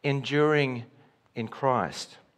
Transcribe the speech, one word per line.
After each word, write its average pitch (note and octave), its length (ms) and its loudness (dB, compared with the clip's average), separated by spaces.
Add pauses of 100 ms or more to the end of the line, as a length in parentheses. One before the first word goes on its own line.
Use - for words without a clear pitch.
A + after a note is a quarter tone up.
enduring C#3 800 2 (480)
in A2+ 140 -6
Christ. - 720 -2 (180)